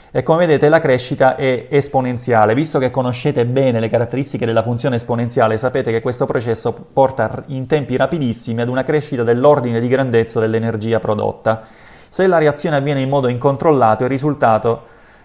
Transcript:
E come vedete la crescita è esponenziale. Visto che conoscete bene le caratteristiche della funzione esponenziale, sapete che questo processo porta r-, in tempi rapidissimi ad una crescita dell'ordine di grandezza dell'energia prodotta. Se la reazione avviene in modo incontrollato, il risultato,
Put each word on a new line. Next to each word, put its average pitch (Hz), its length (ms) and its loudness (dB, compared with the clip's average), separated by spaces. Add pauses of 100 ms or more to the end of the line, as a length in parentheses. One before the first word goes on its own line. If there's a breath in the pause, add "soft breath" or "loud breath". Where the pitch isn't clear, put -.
E 131 140 -2
come 170 240 2
vedete 147 200 4
la 160 120 4
crescita 131 560 2
è 131 340 -2
esponenziale. 123 840 2
Visto 156 240 0
che 127 100 0
conoscete 123 560 -2
bene 123 340 0
le 113 100 -2
caratteristiche 120 580 -2
della 113 160 2
funzione 120 320 -2
esponenziale, 117 640 0
sapete 127 340 -2
che 113 100 0
questo 123 240 -4
processo 117 480 -2 (180)
porta 131 360 0
r-, - 220 -10
in 131 180 -8
tempi 127 280 0
rapidissimi 123 680 -2
ad 120 80 -2
una 131 140 -2
crescita 143 380 -2
dell'ordine 120 580 2
di 120 80 0
grandezza 120 520 0
dell'energia 113 580 -2
prodotta. 107 640 -2 (500 loud breath)
Se 185 140 0
la 175 140 4
reazione 151 360 0
avviene 139 260 0
in 131 80 -2
modo 139 180 0
incontrollato, 123 720 2
il 127 80 0
risultato, 120 720 0 (440 soft breath)